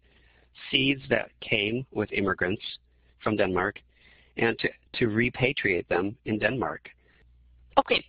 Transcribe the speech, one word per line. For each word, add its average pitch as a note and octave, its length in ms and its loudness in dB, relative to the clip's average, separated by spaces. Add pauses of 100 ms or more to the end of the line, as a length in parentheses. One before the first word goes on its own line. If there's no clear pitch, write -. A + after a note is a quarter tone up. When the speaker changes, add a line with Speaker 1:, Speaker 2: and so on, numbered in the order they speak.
(680)
Speaker 1:
seeds C3+ 300 2 (100)
that A2 200 0 (100)
came A2+ 520 -2
with G#2+ 200 -2
immigrants F#2 500 0 (600)
from G#2+ 140 0
Denmark F#2 420 0 (580)
and A#2 220 2
to, - 100 -2 (300)
to B2 80 2
repatriate A2 800 0
them F#2+ 360 0
in A2 140 0
Denmark. G#2+ 520 -2 (840)
Speaker 2:
Okay, - 320 2